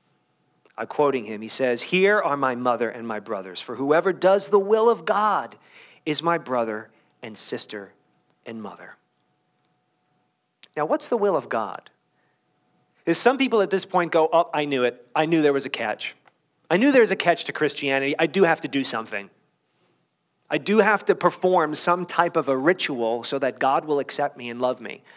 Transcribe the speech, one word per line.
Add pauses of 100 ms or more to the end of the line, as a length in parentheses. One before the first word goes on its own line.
(760)
I'm
quoting
him.
He
says,
"Here
are
my
mother
and
my
brothers.
For
whoever
does
the
will
of
God (480)
is
my
brother (320)
and
sister (520)
and
mother." (1800)
Now,
what's
the
will
of
God? (1160)
Is
some
people
at
this
point
go,
"Oh,
I
knew
it.
I
knew
there
was
a
catch. (580)
I
knew
there
was
a
catch
to
Christianity.
I
do
have
to
do
something. (1200)
I
do
have
to
perform
some
type
of
a
ritual
so
that
God
will
accept
me
and
love
me. (140)